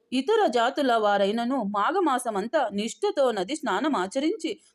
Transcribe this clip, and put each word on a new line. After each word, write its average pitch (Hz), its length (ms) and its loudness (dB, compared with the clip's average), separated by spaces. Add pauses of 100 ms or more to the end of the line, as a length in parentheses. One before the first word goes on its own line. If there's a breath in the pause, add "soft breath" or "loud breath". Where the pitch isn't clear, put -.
(120)
ఇతర 381 340 2
జాతుల 247 480 2
వారైనను 220 680 2
మాఘమాసమంతా 240 1120 0
నిష్ఠతో 262 580 0
నది 214 260 -4
స్నానమాచరించి, 254 1040 -2 (140 soft breath)